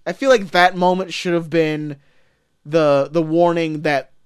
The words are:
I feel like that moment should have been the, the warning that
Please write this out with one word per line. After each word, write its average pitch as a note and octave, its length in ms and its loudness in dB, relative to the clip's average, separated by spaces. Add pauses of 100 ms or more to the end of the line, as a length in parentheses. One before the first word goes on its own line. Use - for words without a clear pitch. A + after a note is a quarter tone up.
I E3+ 60 -4
feel C4+ 180 0
like G3+ 220 2
that F3+ 240 4
moment F3+ 360 0
should F3+ 220 -6
have E3 160 -4
been D3+ 460 -2 (720)
the, D3 440 2
the E3 120 0
warning E3 600 0
that C#3+ 280 -2 (160)